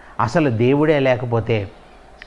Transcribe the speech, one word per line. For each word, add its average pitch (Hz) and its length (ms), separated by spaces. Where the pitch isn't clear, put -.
అసలు 139 300
దేవుడే 139 480
లేకపోతే 117 720